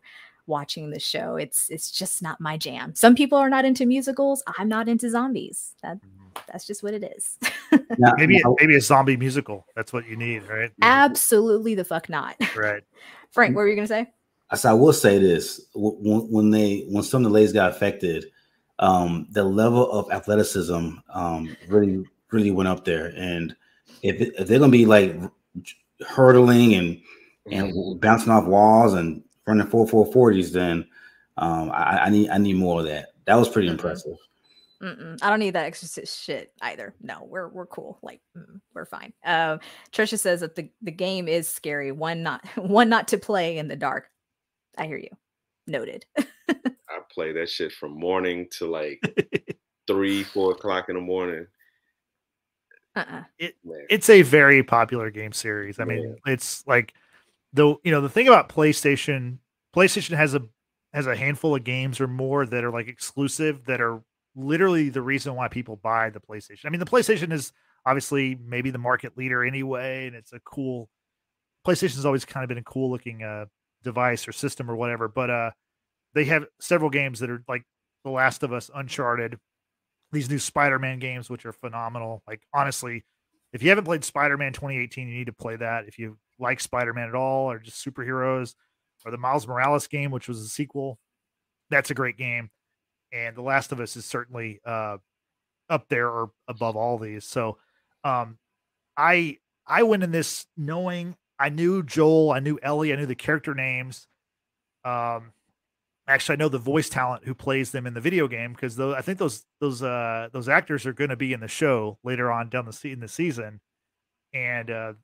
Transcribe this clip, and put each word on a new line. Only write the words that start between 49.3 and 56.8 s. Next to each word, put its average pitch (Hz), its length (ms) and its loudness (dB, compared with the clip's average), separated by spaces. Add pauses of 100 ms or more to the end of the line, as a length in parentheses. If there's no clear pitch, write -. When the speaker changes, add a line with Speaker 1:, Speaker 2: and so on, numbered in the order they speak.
Speaker 2:
<laughs> - 200 -20
Speaker 4:
three, 98 360 -2
four 95 300 -2
o'clock 92 340 -6
in 92 80 -8
the 90 60 -6
morning. 90 440 -6 (1500)
Speaker 1:
Uh-uh. 170 280 -10 (140)
Speaker 2:
It, 170 260 -10
Speaker 4:
Man. 160 260 -16
Speaker 2:
it's 214 200 4
a 202 140 12
very 139 400 8
popular 117 460 0
game 107 220 -12
series. 104 480 -8
I 113 60 -6
mean, 85 300 -6 (100)
Speaker 4:
Yeah. 135 80 -2
Speaker 2:
it's - 340 -8
like 120 260 2 (600)